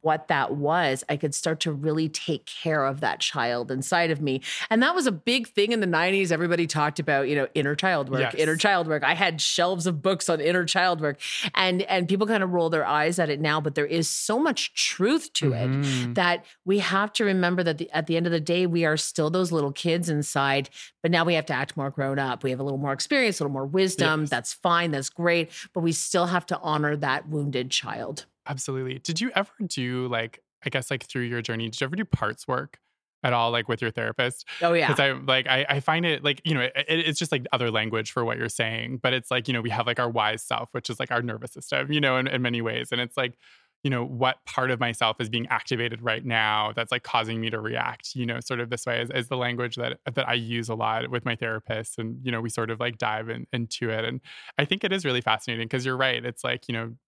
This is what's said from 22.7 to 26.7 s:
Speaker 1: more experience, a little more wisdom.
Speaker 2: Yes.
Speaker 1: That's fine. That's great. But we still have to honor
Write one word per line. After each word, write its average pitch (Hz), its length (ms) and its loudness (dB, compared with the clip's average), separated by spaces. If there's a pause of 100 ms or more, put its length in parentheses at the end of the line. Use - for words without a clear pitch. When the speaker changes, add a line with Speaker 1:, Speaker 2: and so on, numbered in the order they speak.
Speaker 1:
more 139 140 -2
experience, 226 480 0
a 165 60 0
little 143 80 -2
more 135 120 -4
wisdom. 165 580 2
Speaker 2:
Yes. 147 80 -2
Speaker 1:
That's 120 220 -2
fine. 170 380 2
That's 139 180 -2
great. 170 400 2 (240)
But 185 60 -2
we 165 140 2
still 175 320 2
have 175 220 0
to 180 120 -4
honor 151 380 0